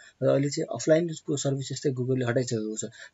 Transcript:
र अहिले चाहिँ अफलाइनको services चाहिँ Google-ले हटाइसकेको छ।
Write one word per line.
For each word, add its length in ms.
र 40
अहिले 220
चाहिँ 260
अफलाइनको 640
services 440
चाहिँ 160
Google-ले 280
हटाइसकेको 520
छ। 80